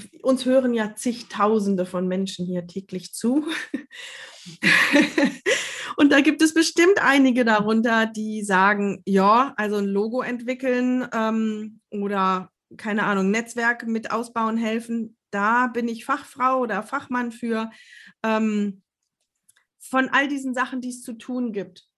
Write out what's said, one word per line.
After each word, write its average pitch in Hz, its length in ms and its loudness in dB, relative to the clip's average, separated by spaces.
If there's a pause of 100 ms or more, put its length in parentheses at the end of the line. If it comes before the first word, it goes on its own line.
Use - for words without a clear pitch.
(240)
uns 254 240 2
hören 254 260 4
ja 220 220 -2
zigtausende 208 920 0
von 185 240 -4
Menschen 185 380 -4
hier 180 200 -4
täglich 185 460 -12
zu. 262 320 0 (1200)
<laughs> - 840 2 (520)
Und 285 140 6
da 285 100 6
gibt 294 220 2
es 311 120 2
bestimmt 339 460 4
einige 262 440 4
darunter, 226 600 2
die 214 360 -8
sagen, 202 640 2
ja, 208 500 4
also 208 200 -2
ein 202 80 -2
Logo 214 380 -2
entwickeln, 247 920 -2
ähm, 220 680 -4 (100)
oder, 190 600 -2 (260)
keine 208 280 -2
Ahnung, 196 260 2
Netzwerk 233 560 -2
mit 226 240 -4
ausbauen 226 460 -4
helfen, 226 600 -4 (140)
da 226 380 0
bin 240 200 -4
ich 226 160 -8
Fachfrau 262 560 -2
oder 220 220 -2
Fachmann 247 480 -6
für. 226 400 -4 (540)
Ähm, 214 580 0 (960)
von 262 300 -2
all 269 200 2
diesen 269 260 -6
Sachen, 254 260 -4
die 247 80 -8
es 247 140 -12
zu 247 100 -12
tun 247 400 -6
gibt 180 340 -10 (120)